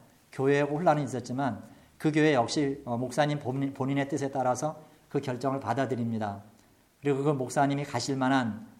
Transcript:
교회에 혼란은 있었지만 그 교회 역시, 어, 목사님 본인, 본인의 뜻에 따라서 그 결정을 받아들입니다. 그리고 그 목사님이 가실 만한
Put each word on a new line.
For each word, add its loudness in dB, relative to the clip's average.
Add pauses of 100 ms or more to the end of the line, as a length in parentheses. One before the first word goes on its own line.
(320)
교회에 2
혼란은 2
있었지만 -4 (340)
그 0
교회 6
역시, 0
어, -2
목사님 0
본인, -2
본인의 -2
뜻에 -2
따라서 -2 (280)
그 -2
결정을 -2
받아들입니다. -2 (640)
그리고 2
그 2
목사님이 2
가실 -2
만한 0 (140)